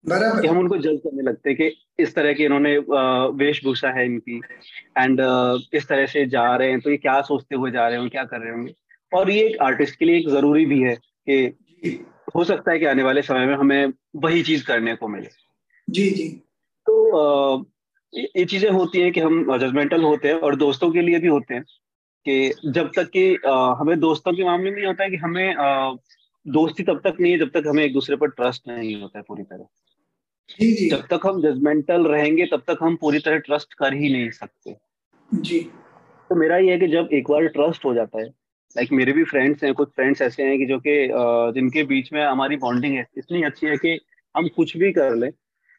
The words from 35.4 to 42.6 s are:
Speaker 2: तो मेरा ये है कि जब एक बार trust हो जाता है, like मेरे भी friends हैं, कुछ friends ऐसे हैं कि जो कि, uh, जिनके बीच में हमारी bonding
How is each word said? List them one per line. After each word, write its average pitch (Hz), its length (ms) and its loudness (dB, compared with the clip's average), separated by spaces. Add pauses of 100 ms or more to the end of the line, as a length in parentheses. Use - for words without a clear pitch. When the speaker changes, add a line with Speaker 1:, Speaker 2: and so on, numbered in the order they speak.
Speaker 2:
तो 185 40 0
मेरा 165 220 2
ये 185 160 4
है 175 60 0
कि 180 100 2
जब 165 240 0
एक 143 180 0
बार 156 160 2
trust 156 380 -2
हो 131 100 0
जाता 110 260 -2
है, 113 80 -8 (480)
like 127 160 -2
मेरे 131 200 2
भी 156 120 2
friends 143 400 0
हैं, 139 100 2
कुछ 143 140 -2
friends 139 340 0
ऐसे 127 200 -2
हैं 135 160 0
कि 135 80 -2
जो 131 120 -2
कि, 147 180 0 (120)
uh, 120 460 0
जिनके 131 300 0
बीच 135 280 -2
में 151 120 -2
हमारी 135 320 -2
bonding 127 380 -2